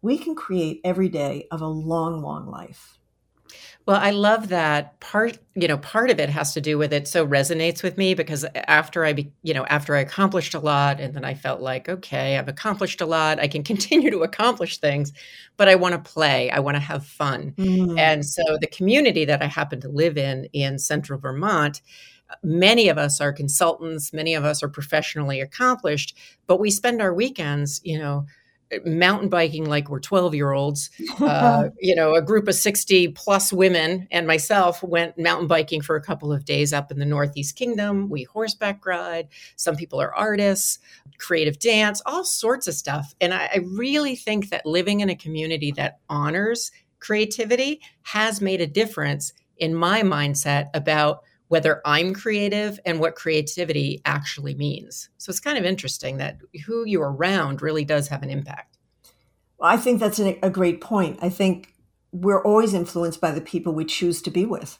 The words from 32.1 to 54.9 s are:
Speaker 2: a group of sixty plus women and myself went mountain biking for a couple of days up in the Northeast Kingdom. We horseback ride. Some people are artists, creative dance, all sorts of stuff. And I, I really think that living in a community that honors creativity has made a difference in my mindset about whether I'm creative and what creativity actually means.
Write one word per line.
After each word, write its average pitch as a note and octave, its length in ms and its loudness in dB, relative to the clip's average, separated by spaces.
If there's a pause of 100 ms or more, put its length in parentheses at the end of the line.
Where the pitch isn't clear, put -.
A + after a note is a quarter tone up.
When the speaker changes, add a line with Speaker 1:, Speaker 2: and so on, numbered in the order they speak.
Speaker 2:
a E3 60 6
group G#3 280 2
of F#3 60 4
sixty G3 520 4
plus G3 460 0
women F3+ 580 2
and E3+ 160 0
myself F3 560 2
went E3+ 340 0
mountain E3+ 300 2
biking D#3+ 320 2
for D3 160 -2
a D3+ 60 -2
couple D3 320 -4
of C#3+ 100 -2
days C#3+ 300 0
up C#3+ 180 -2
in C#3 80 -6
the C#3+ 60 -2
Northeast C#3+ 500 -2
Kingdom. G#3 540 -2
We C#3+ 140 -6
horseback G#3+ 600 -4
ride. F3 440 -4 (260)
Some D#3 220 -2
people D3 240 -6
are - 120 -4
artists, G3+ 680 0 (380)
creative D#3 420 0
dance, G#3+ 460 2
all F4 200 -4
sorts B3+ 420 -2
of E3 60 -4
stuff. C#3+ 480 -6
And F3+ 120 2
I, F#3 200 -2
I G3 60 2 (100)
really C4 480 0
think G#3 320 -4
that - 160 -6
living F3+ 340 0
in G3+ 100 2
a F3 60 -2
community D#3 600 -4
that C#3+ 220 -4 (100)
honors E3+ 600 -2 (300)
creativity A3+ 800 -2 (220)
has G#3+ 400 -2
made F#3+ 180 0
a E3+ 80 0
difference D3 640 -2 (240)
in E3 200 -2
my F3+ 260 2
mindset C#3+ 720 0
about D3+ 500 2 (260)
whether D#3 360 2
I'm D#3+ 280 2
creative G#3 720 -2
and E3 140 -2
what E3 160 0
creativity D3+ 880 -2
actually C#3+ 500 -4
means. - 540 -8 (100)